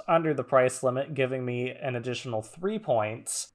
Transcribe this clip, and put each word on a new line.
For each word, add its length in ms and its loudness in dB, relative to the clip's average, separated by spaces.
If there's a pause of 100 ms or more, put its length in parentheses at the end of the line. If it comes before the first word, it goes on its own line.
under 260 4
the 120 0
price 380 4
limit, 300 0
giving 320 0
me 260 -2
an 260 -6
additional 440 -4
three 380 -4
points, 760 -2